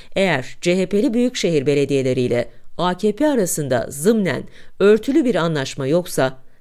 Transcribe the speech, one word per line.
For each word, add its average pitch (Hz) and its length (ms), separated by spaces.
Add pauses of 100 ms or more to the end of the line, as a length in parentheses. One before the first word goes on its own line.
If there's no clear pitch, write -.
(160)
Eğer 175 440
C 180 180
H 185 80
P'li 214 280
büyükşehir 208 520
belediyeleriyle 131 800 (300)
A 180 180
K 208 160
P 294 160
arasında 165 600
zımnen 156 560 (360)
örtülü 220 440
bir 247 100
anlaşma 151 520
yoksa, 143 520 (220)